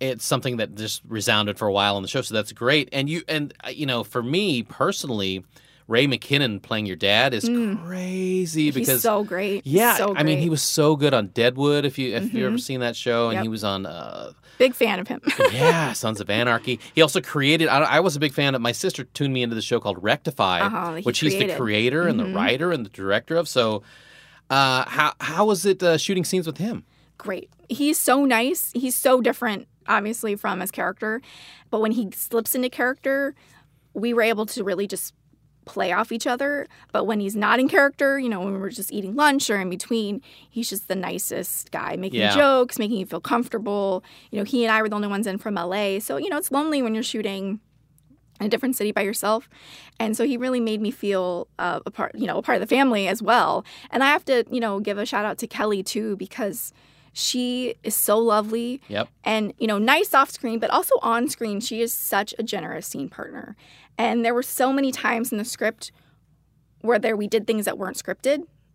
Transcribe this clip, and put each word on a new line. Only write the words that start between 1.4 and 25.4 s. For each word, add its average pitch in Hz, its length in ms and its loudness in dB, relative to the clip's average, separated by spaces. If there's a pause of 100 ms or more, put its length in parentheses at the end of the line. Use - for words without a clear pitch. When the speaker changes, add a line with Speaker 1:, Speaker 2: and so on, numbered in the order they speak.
Speaker 1:
for 107 100 0
a 101 40 2
while 101 240 4
on 98 60 -4
the 92 60 -8
show, 139 140 -2
so 110 120 -8
that's 107 180 -2
great. 131 400 0
And 139 160 -2
you, 165 200 -4
and, 147 260 -4 (100)
uh, - 60 -12
you 147 160 -8
know, 123 160 -2
for 120 200 -4
me 147 420 0
personally, 107 800 -4 (420)
Ray 120 200 6
McKinnon 127 560 0
playing 107 240 -2
your 92 100 -6
dad 110 380 4
is 107 100 -2
Speaker 2:
Mm. 226 420 -2
Speaker 1:
crazy 185 800 -2
Speaker 2:
He's 143 80 2
Speaker 1:
because 160 280 2
Speaker 2:
so 214 200 2
great. 196 420 -4
He's 135 100 0
Speaker 1:
Yeah, 220 220 6
Speaker 2:
so 202 200 0
Speaker 1:
I 151 80 2
mean, 151 140 4
he 151 80 0
Speaker 2:
great. 170 60 0
Speaker 1:
was 147 100 0
so 151 340 4
good 143 180 4
on 107 140 2
Deadwood, 135 560 2
if 139 140 -2
you, 127 180 -2
if 208 160 -2
you've - 120 0
ever 127 120 0
Speaker 2:
Mm-hmm. - 20 -
Speaker 1:
seen 135 220 -4
that 117 160 -2
show, 117 320 2
and 113 60 0
Speaker 2:
Yep. 110 80 0
Speaker 1:
he 110 60 -2
was 110 140 -6
on, 98 240 -2
uh, 62 460 -12 (240)
Speaker 2:
Big 254 180 6
fan 226 240 0
of 220 100 -8
him. - 120 -8 (180)
<laughs> 523 140 4
Speaker 1:
yeah, 151 400 4
Sons 110 280 -2
of 95 100 -4
Anarchy. 117 500 2 (140)
He 156 80 6
also 156 180 4
created, 156 480 2
I, 127 140 4
I 139 180 4
was 175 160 2
a 139 40 -4
big 151 120 0
fan 139 220 2
of, 120 80 -2
my 117 100 2
sister 180 320 -4
tuned 139 300 -2
me 127 80 0
into 117 120 -2
the 110 80 -2
show 117 160 0
called 98 240 -4
Rectify, 104 580 2
Speaker 2:
Uh-huh, 165 320 -2
that - 80 -8
he - 40 -10
Speaker 1:
which 123 160 0
he's 151 140 2
the - 60 0
Speaker 2:
created. 185 180 0
Speaker 1:
creator 123 500 2
and 151 100 0
the - 60 0
Speaker 2:
Mm-hmm. 185 120 -4
Speaker 1:
writer 131 360 0
and 131 140 -2
the - 40 -18
director 101 460 -2
of. 165 120 0
So, 110 340 2 (680)
uh, 135 380 4
how, 151 320 2
how 175 260 0